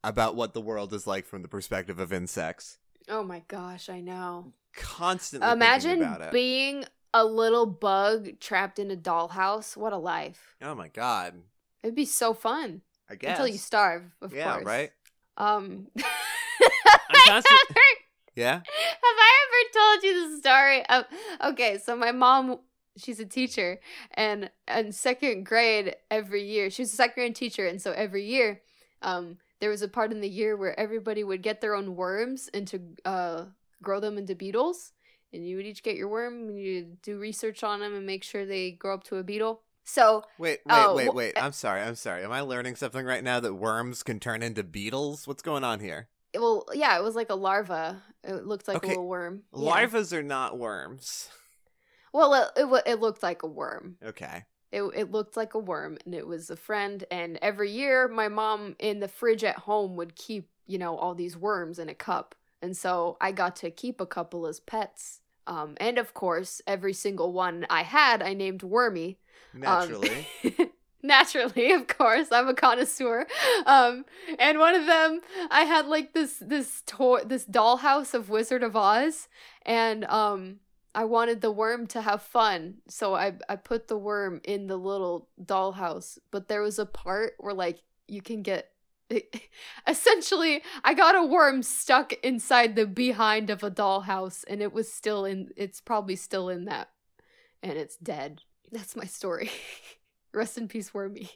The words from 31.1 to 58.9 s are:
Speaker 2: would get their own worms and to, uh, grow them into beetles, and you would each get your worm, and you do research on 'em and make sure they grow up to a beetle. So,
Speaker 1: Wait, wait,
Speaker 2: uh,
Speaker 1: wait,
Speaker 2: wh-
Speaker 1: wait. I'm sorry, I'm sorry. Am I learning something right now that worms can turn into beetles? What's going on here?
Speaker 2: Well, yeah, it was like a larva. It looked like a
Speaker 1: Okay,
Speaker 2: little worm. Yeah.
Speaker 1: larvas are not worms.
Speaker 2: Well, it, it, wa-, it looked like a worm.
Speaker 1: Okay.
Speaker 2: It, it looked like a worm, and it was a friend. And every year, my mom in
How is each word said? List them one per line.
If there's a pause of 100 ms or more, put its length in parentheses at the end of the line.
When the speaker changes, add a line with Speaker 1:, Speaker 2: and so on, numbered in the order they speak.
Speaker 2:
would
get
their
own
worms
and
to, (240)
uh, (360)
grow
them
into
beetles, (420)
and
you
would
each
get
your
worm,
and
you
do
research
on
'em
and
make
sure
they
grow
up
to
a
beetle. (200)
So, (140)
Speaker 1:
Wait,
wait,
Speaker 2:
uh,
Speaker 1:
wait,
Speaker 2:
wh-
Speaker 1:
wait.
I'm
sorry,
I'm
sorry.
Am
I
learning
something
right
now
that
worms
can
turn
into
beetles?
What's
going
on
here? (260)
Speaker 2:
Well,
yeah,
it
was
like
a
larva. (200)
It
looked
like
a
Speaker 1:
Okay,
Speaker 2:
little
worm. (120)
Yeah. (280)
Speaker 1:
larvas
are
not
worms. (840)
Speaker 2:
Well,
it,
it,
wa-,
it
looked
like
a
worm.
Speaker 1:
Okay. (280)
Speaker 2:
It, (120)
it
looked
like
a
worm,
and
it
was
a
friend.
And
every
year,
my
mom
in